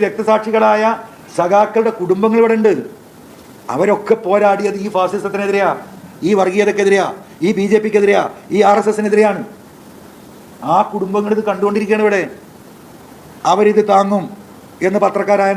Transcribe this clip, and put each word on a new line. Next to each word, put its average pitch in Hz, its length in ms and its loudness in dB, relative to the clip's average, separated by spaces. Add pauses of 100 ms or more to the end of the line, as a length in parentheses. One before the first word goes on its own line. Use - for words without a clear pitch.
രക്തസാക്ഷികളായ 214 800 0 (540)
സഖാക്കളുടെ 208 600 2
കുടുംബങ്ങൾ 190 420 0
ഇവിടെ 226 180 4
ഉണ്ട്. 214 140 2 (1000)
അവരൊക്കെ 202 420 0 (100)
പോരാടിയത് 202 600 0
ഈ - 100 -6
ഫാസിസത്തിനെതിരെയാ, 196 760 -2 (580)
ഈ 196 120 2
വർഗീയതക്കെതിരെയാ, 196 680 2 (380)
ഈ 196 120 2
ബി 196 140 0
ജെ 214 120 4
പിക്കെതിരെയാ, 202 400 2 (320)
ഈ 202 40 2 (100)
ആർ 208 120 4
എസ് 208 100 -2
എസിനെതിരെയാണ്. 208 500 0 (1300)
ആ - 20 4 (160)
കുടുംബങ്ങൾ 208 420 -4
ഇത് 208 140 -4
കണ്ടുകൊണ്ടിരിക്കുകയാണ് 208 560 -2
ഇവിടെ. 202 160 -2 (1300)
അവരിത് 208 300 4 (120)
താങ്ങും 196 300 2 (640)
എന്ന് 202 160 0
പത്രക്കാരായ 196 540 0